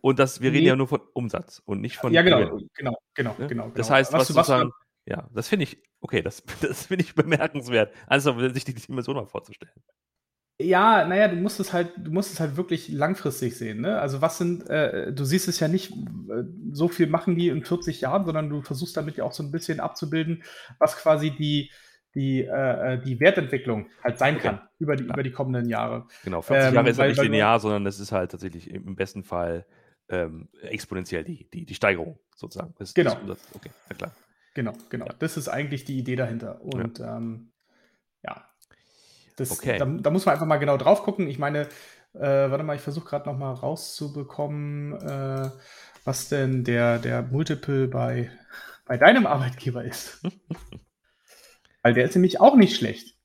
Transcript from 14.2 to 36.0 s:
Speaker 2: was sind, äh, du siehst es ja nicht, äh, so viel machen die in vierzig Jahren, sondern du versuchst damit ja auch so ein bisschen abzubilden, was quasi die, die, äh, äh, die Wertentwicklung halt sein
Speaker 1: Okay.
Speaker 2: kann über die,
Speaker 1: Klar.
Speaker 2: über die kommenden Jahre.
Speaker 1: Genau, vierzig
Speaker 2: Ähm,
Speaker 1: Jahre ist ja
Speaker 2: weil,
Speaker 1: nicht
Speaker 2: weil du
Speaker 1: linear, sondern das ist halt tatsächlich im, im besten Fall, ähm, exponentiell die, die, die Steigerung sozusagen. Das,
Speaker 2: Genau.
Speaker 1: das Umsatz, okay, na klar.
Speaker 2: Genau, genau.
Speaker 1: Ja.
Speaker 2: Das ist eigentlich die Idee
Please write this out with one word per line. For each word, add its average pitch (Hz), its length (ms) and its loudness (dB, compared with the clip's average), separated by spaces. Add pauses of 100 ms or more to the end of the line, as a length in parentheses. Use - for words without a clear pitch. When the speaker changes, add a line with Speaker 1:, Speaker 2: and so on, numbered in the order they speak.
Speaker 2:
was 165 160 0
sind, 175 320 -2
äh, 143 440 0
du 143 100 -4
siehst 175 240 0
es 175 140 -2
ja 156 80 2
nicht, 185 240 -2
äh, 104 500 -8 (300)
so 156 160 0
viel 170 180 2
machen 165 280 0
die 175 120 0
in 156 160 -2
vierzig 170 380 -4
Jahren, 170 240 0
sondern 156 240 -2
du 147 120 -4
versuchst 139 360 -8
damit 151 180 -6
ja - 80 -6
auch 139 80 -4
so - 120 -10
ein 143 80 -8
bisschen 165 280 -4
abzubilden, 160 640 -4 (340)
was 156 200 2
quasi 156 340 2
die, 147 400 -2 (420)
die, 135 280 0
äh, 131 540 -2
äh, 123 60 -6
die 127 200 -4
Wertentwicklung 139 680 2 (160)
halt 123 160 -4
sein 143 160 4
Speaker 1:
Okay. - 80 -4
Speaker 2:
kann 101 180 -2 (160)
über 147 200 -2
die, 135 80 -6
Speaker 1:
Klar. - 100 -4
Speaker 2:
über 139 80 -2
die 131 80 -4
kommenden 127 380 -4
Jahre. 117 360 -4 (200)
Speaker 1:
Genau, 95 160 -4
vierzig 135 260 4
Speaker 2:
Ähm, 131 80 4
Speaker 1:
Jahre 120 140 8
ist 117 80 2
ja 135 60 4
Speaker 2:
weil, 139 60 6
Speaker 1:
nicht 135 80 2
Speaker 2:
weil 139 100 4
du 107 40 2
Speaker 1:
linear, 110 300 4
sondern 104 240 0
das 98 140 -4
ist 101 120 -10
halt 92 200 0
tatsächlich 85 380 -12
im, 95 180 -12
im 95 100 -10
besten 95 260 -14
Fall, 87 420 -6 (440)
ähm, 82 400 -6 (120)
exponentiell 92 640 -8
die, - 260 -14
die, 85 160 -14
die - 100 -14
Steigerung 101 440 0 (160)
sozusagen. - 420 -14
Das, 98 160 -14
Speaker 2:
Genau. 160 180 4
Speaker 1:
das 101 100 -6
Umsatz, 98 320 -12
okay, - 180 -20 (180)
na - 60 -12
klar. - 160 -10 (420)
Speaker 2:
Genau, 117 200 -4 (160)
genau. 123 160 -8
Speaker 1:
Ja. - 140 -10
Speaker 2:
Das 160 180 -4
ist 131 120 -6
eigentlich 139 360 -4
die 135 140 -4
Idee 127 160 -2